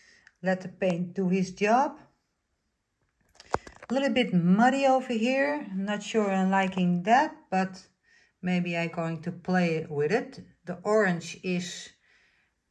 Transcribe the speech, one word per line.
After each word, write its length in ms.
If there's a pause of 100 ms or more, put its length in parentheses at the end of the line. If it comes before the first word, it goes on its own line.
(420)
let 200
the 60
paint 460
do 140
his 240
job. 460 (1900)
A 60
little 160
bit 240
muddy 520
over 260
here. 600
Not 280
sure 280
I'm 200
liking 540
that, 320 (140)
but 300 (640)
maybe 340
I'm 140
going 320
to 100
play 560
with 240
it. 280 (240)
The 180
orange 600
is 480 (800)